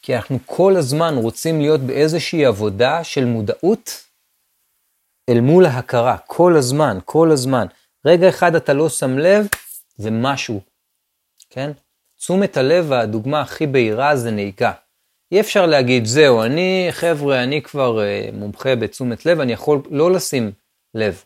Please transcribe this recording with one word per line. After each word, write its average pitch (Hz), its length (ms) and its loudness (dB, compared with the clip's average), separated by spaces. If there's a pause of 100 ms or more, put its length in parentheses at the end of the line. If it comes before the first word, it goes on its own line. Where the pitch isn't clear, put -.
כי 131 140 -4
אנחנו 120 300 -4
כל 190 320 2
הזמן 156 380 -2
רוצים 135 440 -2
להיות 147 220 2
באיזושהי 147 640 -2
עבודה 113 580 0
של 139 220 -2
מודעות 120 800 -2 (1300)
אל 120 100 4
מול 160 260 6
ההכרה, 123 520 0
כל 170 400 2
הזמן, 131 480 0
כל 160 260 2
הזמן. 127 360 0 (380)
רגע 175 240 6
אחד 175 260 0
אתה 165 180 0
לא 151 160 0
שם 131 280 -4
לב, 202 300 2 (500)
זה 104 140 -8
משהו, 120 500 -4 (880)
כן? 139 220 -8 (460)
תשומת 190 400 -2
הלב, 147 360 2
הדוגמה 117 480 -2
הכי 151 260 -6
בהירה 131 480 2
זה 117 160 -2
נהיגה. 101 400 -4 (600)
אי 185 80 2
אפשר 214 260 2
להגיד, 127 400 2
"זהו, 120 380 4
אני, 180 480 -2
חבר'ה, 143 520 -2
אני 135 180 -4
כבר, 120 420 -2
אה, 101 300 -4
מומחה 104 420 -4
בתשומת 113 500 -6
לב, 165 140 2
אני 123 140 -2
יכול 143 360 0
לא 160 220 2
לשים 127 400 -2 (420)
לב." 107 320 -4